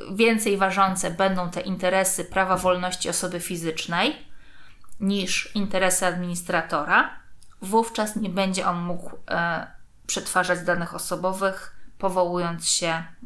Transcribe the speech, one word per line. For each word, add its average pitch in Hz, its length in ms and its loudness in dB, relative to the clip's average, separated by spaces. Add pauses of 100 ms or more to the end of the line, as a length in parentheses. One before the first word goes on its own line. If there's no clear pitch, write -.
(120)
więcej 214 440 4
ważące 190 540 2
będą 185 400 2
te 175 100 -4
interesy 185 640 2
prawa 185 320 2
wolności 180 520 2
osoby 175 320 -2
fizycznej 170 880 -2 (720)
niż 196 540 0
interesy 190 520 2
administratora, 175 1120 0 (440)
wówczas 214 540 2
nie 208 140 -2
będzie 190 360 0
on 175 180 0
mógł, 175 260 -2 (200)
e, 170 360 -2 (400)
przetwarzać 175 540 0
danych 175 340 -2
osobowych, 190 840 -2 (220)
powołując 175 720 0
się 165 340 0 (240)